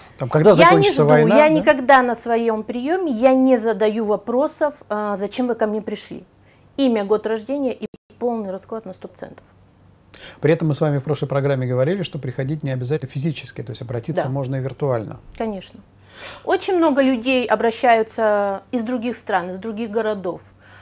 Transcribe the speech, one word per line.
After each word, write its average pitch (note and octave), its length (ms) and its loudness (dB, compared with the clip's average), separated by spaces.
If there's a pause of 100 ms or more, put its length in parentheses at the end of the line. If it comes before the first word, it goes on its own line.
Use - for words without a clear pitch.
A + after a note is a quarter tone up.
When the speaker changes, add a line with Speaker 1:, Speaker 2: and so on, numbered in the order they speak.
(200)
Speaker 1:
там, B2+ 100 -6
когда D#3+ 220 6
Speaker 2:
Я - 40 8
не - 100 8
Speaker 1:
закончится G4 360 6
Speaker 2:
жду, D3 80 4
Speaker 1:
война, A3+ 260 6
Speaker 2:
я D4 140 8
Speaker 1:
да? - 0 -
Speaker 2:
никогда C4+ 540 4
на A#3+ 100 0
своем A3+ 500 0
приеме, C#4+ 480 -4
я B3+ 220 4
не C4 240 4
задаю G#3+ 480 0
вопросов, C4+ 680 -2 (120)
а, G#3 280 -4
«Зачем G3+ 320 -4
вы A#3 80 -2
ко A3+ 100 -2
мне G#3+ 160 -4
пришли?» - 420 -12 (540)
Имя, A#3 280 2
год G#3 200 0
рождения A3+ 480 -4
и - 140 -12 (320)
полный A3+ 320 -4
расклад G#3+ 340 -12
на F#3+ 80 -14
сто - 140 -16
процентов. - 360 -18 (1000)
Speaker 1:
При D3 120 4
этом D#3+ 140 0
мы D3 80 2
с - 60 -4
вами D3 180 0
в B2 40 -6
прошлой C#3+ 240 -4
программе C#3 400 -2
говорили, C3+ 360 0
что - 160 -10
приходить C#3 440 -6
не C#3+ 80 -4
обязательно B2+ 380 -4
физически, C3+ 540 -8
то A2+ 80 -12
есть A2+ 100 -12
обратиться A#2+ 440 -6
Speaker 2:
Да. B2+ 40 -6
Speaker 1:
можно C3+ 280 -4
и - 20 -4
виртуально. B2 600 -4 (180)
Speaker 2:
Конечно. G#3+ 420 -10 (680)
Очень F#4 320 0
много D4 240 2
людей B3+ 460 0
обращаются A3 1120 0 (100)
из A#3+ 120 -4
других A#3 340 -6
стран, F#3 340 -4
из F#3+ 80 -10
других A3 300 -8
городов, G3+ 520 -4 (400)